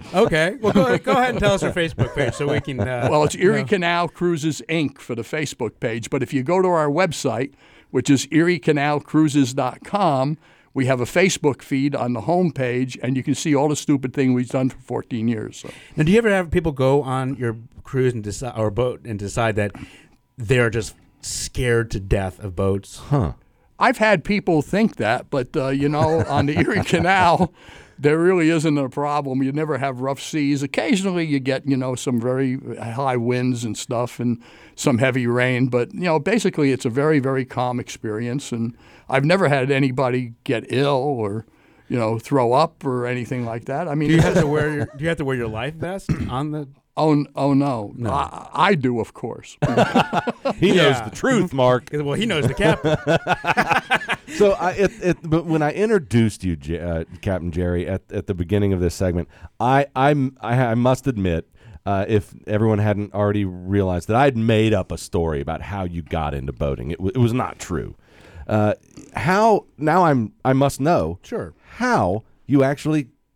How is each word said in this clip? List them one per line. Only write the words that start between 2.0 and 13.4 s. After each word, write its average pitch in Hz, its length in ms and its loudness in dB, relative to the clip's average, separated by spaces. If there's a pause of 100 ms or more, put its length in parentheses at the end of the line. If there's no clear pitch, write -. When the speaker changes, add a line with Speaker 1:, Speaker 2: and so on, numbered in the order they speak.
Speaker 1:
page 127 200 -2
so 147 180 -4
we 147 80 0
can, 135 200 -6
uh, 123 300 -2
Speaker 2:
Well, 151 140 4
it's 147 100 -2
Erie 214 280 2
Speaker 1:
no. - 60 -4
Speaker 2:
Canal 175 400 0
Cruises, 165 600 -2
Inc 160 300 -2
for - 160 -10
the 113 80 -4
Facebook 139 580 -6
page. 113 300 -6
But 139 120 -2
if 127 120 -4
you 131 80 0
go 175 180 0
to 185 80 2
our 160 200 2
website, 143 680 -2 (360)
which 135 200 0
is 131 220 4
erie 170 260 2
canal 147 420 0
cruises 147 540 2
dot 127 300 -2
com, 151 520 0 (380)
we 131 120 0
have 127 140 2
a 120 40 0
Facebook 160 580 2
feed 139 320 0
on 123 200 -2
the 113 80 -6
homepage, 131 800 0
and 127 160 -2
you 127 60 -2
can 139 120 -2
see 147 200 0